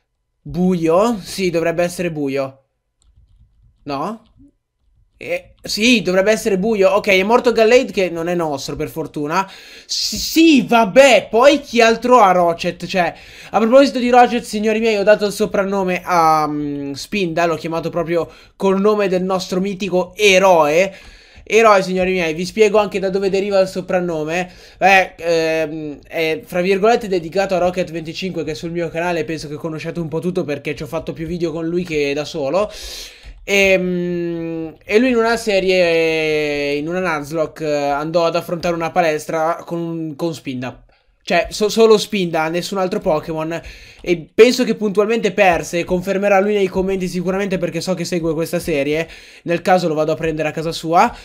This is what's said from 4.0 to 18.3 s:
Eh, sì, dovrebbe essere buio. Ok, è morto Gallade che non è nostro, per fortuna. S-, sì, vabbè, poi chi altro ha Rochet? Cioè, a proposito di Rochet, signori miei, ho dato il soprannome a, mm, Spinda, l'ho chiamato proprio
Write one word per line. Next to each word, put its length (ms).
Eh, 460
sì, 400
dovrebbe 300
essere 260
buio. 320
Ok, 160
è 160
morto 300
Gallade 400
che 180
non 160
è 80
nostro, 400
per 140
fortuna. 600
S-, 300
sì, 460
vabbè, 680
poi 300
chi 200
altro 380
ha 140
Rochet? 540
Cioè, 280
a 100
proposito 400
di 100
Rochet, 320
signori 380
miei, 160
ho 80
dato 220
il 60
soprannome 720
a, 440
mm, 460
Spinda, 520
l'ho 80
chiamato 340
proprio 400